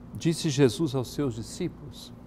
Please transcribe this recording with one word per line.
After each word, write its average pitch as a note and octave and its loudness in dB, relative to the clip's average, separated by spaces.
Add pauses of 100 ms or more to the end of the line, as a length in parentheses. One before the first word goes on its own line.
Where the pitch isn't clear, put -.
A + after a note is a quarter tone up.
(160)
disse D#3+ 0
Jesus C3+ 4
aos B2 -2
seus C3+ 0
discípulos: - -8 (160)